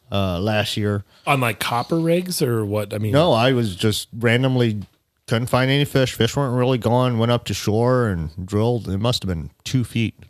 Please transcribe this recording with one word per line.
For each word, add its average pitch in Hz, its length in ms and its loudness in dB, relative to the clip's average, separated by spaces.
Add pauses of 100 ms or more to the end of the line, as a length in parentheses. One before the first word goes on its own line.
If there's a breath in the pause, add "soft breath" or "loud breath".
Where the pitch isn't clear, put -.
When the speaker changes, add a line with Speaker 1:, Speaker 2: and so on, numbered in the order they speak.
(120)
Speaker 1:
uh, 95 280 -2
last 107 360 0
year. 104 280 -2 (240 soft breath)
Speaker 2:
On, 143 120 2
like, 117 200 -2
copper 127 400 -2
rigs 175 420 0
or 117 240 0
what? 104 300 -4
I - 20 -4
mean, 104 140 -2
Speaker 1:
No, 160 200 4
I 120 220 4
was 113 220 0
just 104 360 -2
randomly, 120 680 2 (460)
couldn't 120 220 -2
find 127 200 2
any 143 160 2
fish. 135 300 0
Fish 113 200 0
weren't 131 220 -2
really 123 220 2
going. 120 400 2
Went 117 120 2
up 120 140 0
to 104 80 -4
shore 120 560 0
and 82 220 -4 (120)
drilled. 107 460 -2
It 95 80 -2
must 117 240 0
have 98 60 -8
been 80 240 -6 (120)
two 131 200 -2
feet 113 320 -4 (140)